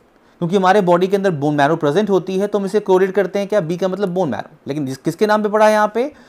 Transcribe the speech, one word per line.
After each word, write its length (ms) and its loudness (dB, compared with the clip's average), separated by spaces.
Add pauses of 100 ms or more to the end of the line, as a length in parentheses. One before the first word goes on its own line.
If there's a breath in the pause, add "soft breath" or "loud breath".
(420 soft breath)
क्योंकि 140 -2
हमारे 260 4
बॉडी 260 2
के 80 0
अंदर 160 0
बोन 240 -2
मैरो 200 2
प्रेजेंट 340 0
होती 300 -2
है, 80 -2
तो 120 -4
हम 60 -4
इसे 140 -2
कोरिलेट 360 2
करते 240 -2
हैं 80 -4
क्या, 140 0
बी 160 -4
का 100 -2
मतलब 220 -4
बोन 200 -2
मैरो। 260 -8 (120)
लेकिन 180 -6
जिस, 120 -8
किसके 280 -2
नाम 180 0
पे 60 -2
पड़ा 160 4
है 60 6
यहाँ 240 2
पे, 160 -2 (180 loud breath)